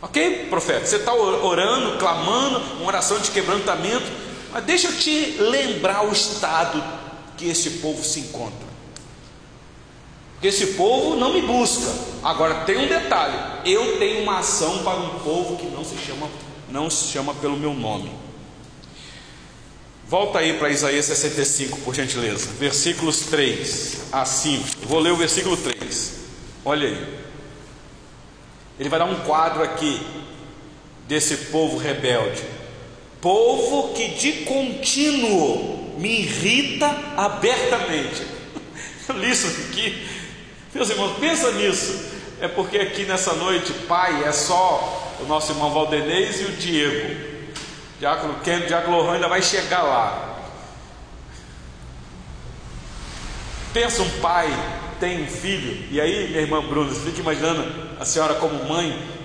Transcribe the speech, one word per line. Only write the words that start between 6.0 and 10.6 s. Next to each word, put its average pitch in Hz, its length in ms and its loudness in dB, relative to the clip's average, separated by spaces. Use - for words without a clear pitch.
o 214 60 2
estado 160 720 2
que 170 100 -4
esse 156 220 0
povo 151 240 -2
se - 160 -2
encontra. 120 480 -8
Porque - 140 0
esse 196 260 2